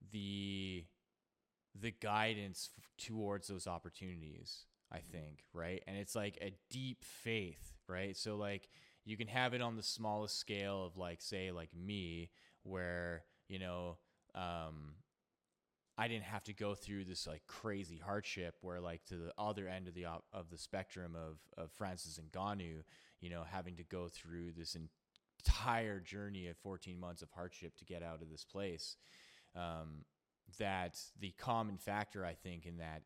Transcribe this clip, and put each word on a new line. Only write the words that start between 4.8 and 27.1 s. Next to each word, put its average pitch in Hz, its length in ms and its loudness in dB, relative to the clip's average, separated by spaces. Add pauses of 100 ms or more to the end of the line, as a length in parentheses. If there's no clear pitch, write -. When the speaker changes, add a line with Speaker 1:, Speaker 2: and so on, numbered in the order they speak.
Speaker 1:
I 85 60 -4
Speaker 2:
Mm-hmm. - 140 -8
Speaker 1:
think, 76 420 -8
right? 87 340 0
And 98 100 -2
it's, 101 160 -4
like, 104 260 2
a 98 140 -2 (160)
deep 131 340 -2
faith, 104 680 0 (140)
right? 95 280 2
So, 107 200 0
like, 101 340 0 (360)
you 107 120 -2
can 113 100 0
have 123 280 6
it 123 60 2
on 117 140 2
the 110 60 0
smallest 107 560 2
scale 98 480 2
of, 90 120 -4
like, 87 220 -2
say, 95 300 0
like, 82 240 -2
me, 87 560 0 (320)
where, 87 640 2 (240)
you 95 100 -2
know, 90 400 0 (380)
um, 80 600 -2 (1000)
I 117 100 6
didn't 110 180 0
have 101 180 -2
to 107 100 -4
go 101 220 2
through 101 300 -2
this, 90 200 -2
like, 78 220 -6
crazy 98 500 -2
hardship 92 640 0
where, 90 200 -2
like, 85 240 -2
to 95 100 -6
the 85 200 -4
other 104 320 2
end 92 200 -2
of 85 80 -6
the 87 100 -2
op-, 82 260 -2
of 87 200 -4
the 82 80 -6
spectrum 90 560 -2
of, 80 240 -4 (180)
of 82 140 -4
Francis 87 480 -2
Ngannou, 85 640 0 (360)
you 87 120 -6
know, 85 180 -2
having 87 280 -2
to 87 60 -8
go 87 260 -2
through 85 420 -4
this 82 240 -4 (680)
entire 110 540 8
journey 98 480 -2
of 85 80 -2
fourteen 92 420 -4
months 87 240 -4